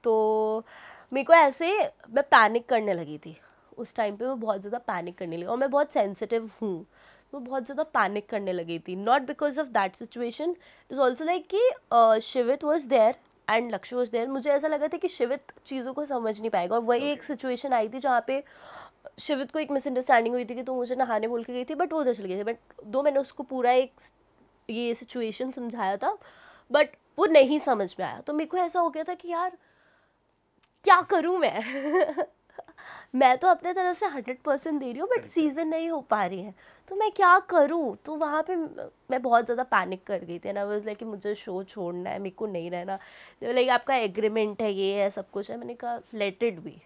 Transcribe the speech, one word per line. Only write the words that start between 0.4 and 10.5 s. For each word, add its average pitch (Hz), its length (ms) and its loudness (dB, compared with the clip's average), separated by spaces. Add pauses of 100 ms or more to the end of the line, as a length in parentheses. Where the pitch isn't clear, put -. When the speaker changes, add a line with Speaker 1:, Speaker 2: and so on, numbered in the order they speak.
Speaker 1:
मेरे 262 120 -2
को 320 80 6
ऐसे, 330 520 6
मैं - 380 -2
पैनिक 233 440 6
करने 214 260 2
लगी 151 260 -6
थी 160 220 -18 (380)
उस 240 160 -12
टाइम 208 220 -2
पे, 226 100 -6
मैं 262 140 -4
बहुत 214 200 -2
ज़्यादा 208 180 -8
पैनिक 175 400 -6
करने 170 180 -6
लगी, 175 100 -8
और 226 100 -2
मैं 269 140 0
बहुत 294 220 2
सेंसिटिव 220 580 -2 (120)
हूँ, 185 240 -6 (480)
मैं 269 100 -10
बहुत 254 200 -6
ज़्यादा 277 180 -6
पैनिक 208 460 -2
करने 202 240 -4
लगी 170 260 -6
थी। 180 260 -8
Not 254 160 6
because 285 380 -4
of - 0 -
that 220 340 0
situation, 240 640 -6 (380)